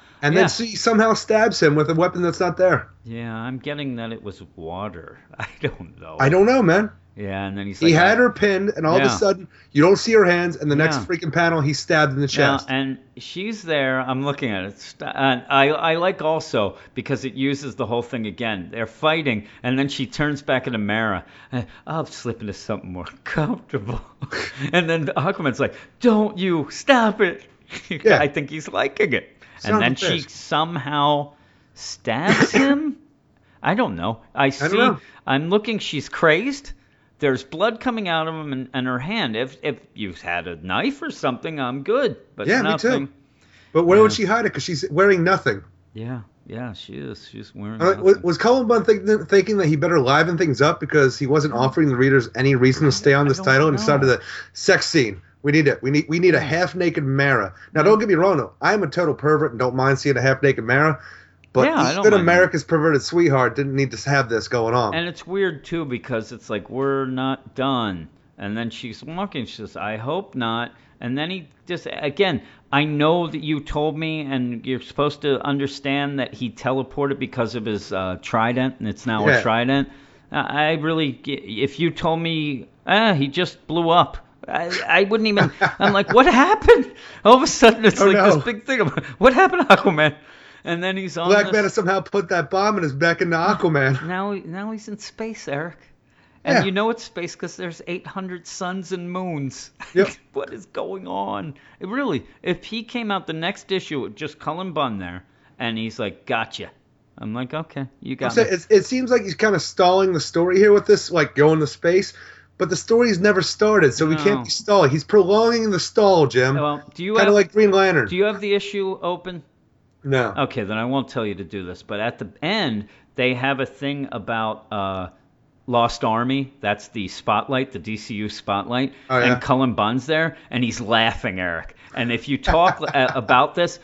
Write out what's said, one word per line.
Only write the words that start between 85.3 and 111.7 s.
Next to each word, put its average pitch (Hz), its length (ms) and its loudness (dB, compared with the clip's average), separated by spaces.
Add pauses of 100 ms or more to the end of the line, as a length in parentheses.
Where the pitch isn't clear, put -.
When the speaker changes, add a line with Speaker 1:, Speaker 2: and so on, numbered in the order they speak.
Speaker 1:
<laughs> - 140 0
Speaker 2:
I'm 202 140 2
like, 196 220 2
"What 254 100 8
happened?" 302 680 6 (340)
All 220 80 10
of 262 80 6
a 330 40 2
sudden, 226 380 6
it's - 160 6
Speaker 1:
Oh, 202 60 6
Speaker 2:
like 196 100 6
Speaker 1:
no. 190 200 6
Speaker 2:
this 143 60 0
big 220 220 -6
thing. 262 160 -2
I'm 190 80 2
like, - 160 -6 (160)
"What 247 140 6
happened, 359 340 4
Aquaman?" 151 460 6 (500)
And 170 160 -4
then 190 160 -4
he's 185 220 -8
on 170 80 -2
Speaker 1:
Black 202 200 6
Speaker 2:
this 190 80 -4
Speaker 1:
Manta 208 160 2
somehow 190 320 0
put 190 260 -2
that 170 200 -2
bomb 202 280 0
in 180 80 -2
his 147 80 -4
back 165 280 0
into 170 160 0
Aquaman. 156 680 0
Speaker 2:
Now, 190 260 -6
now 196 380 -10
he's 214 160 -12
in 208 120 -12
space, - 500 -14
Eric. 151 280 -8 (680)
And 247 140 2
Speaker 1:
Yeah. 180 80 2
Speaker 2:
you 196 40 -2
know 202 200 0
it's 226 120 -6
space 175 320 -10
'cause 175 220 -12
there's 175 320 -10
eight 175 180 -8
hundred 180 400 -12
suns 185 460 -8
and 175 180 -8
moons. 170 640 -8 (100)
<laughs> - 120 -14
Speaker 1:
Yep. 185 160 2 (240)
Speaker 2:
What - 180 -8
is 175 140 -16
going 185 420 -10
on? 180 460 -6 (260)
It 185 80 -10
really, 220 380 -4 (180)
if 175 200 -4
he 226 200 -10
came 226 260 -8
out 190 160 -6
the 160 60 -8
next 170 400 -8
issue 165 300 -4
with 101 120 -10
just - 240 -10
Cullen 170 340 -8
Bunn 135 280 -4
there, 90 240 -12 (340)
and 117 180 -6
he's 110 220 -8
like, 107 280 -8
"Gotcha." 113 440 -6 (480)
I'm 110 160 -10
like, 123 180 -10
"Okay, 151 360 -10 (120)
you 127 120 -10
Speaker 1:
I'm 131 60 -10
Speaker 2:
got 123 140 -4
Speaker 1:
saying, 220 180 2
Speaker 2:
me." 190 40 -4
Speaker 1:
it, 170 160 -6
it 196 160 6
seems 254 240 -2
like 240 120 2
he's 190 120 -8
kinda 202 240 2
stalling 185 540 2
the 160 80 0
story 180 380 0
here 208 140 8
with 202 140 4
this, - 240 4
like, 160 240 0
going 156 240 6
to 151 80 0
space. 180 460 0 (440)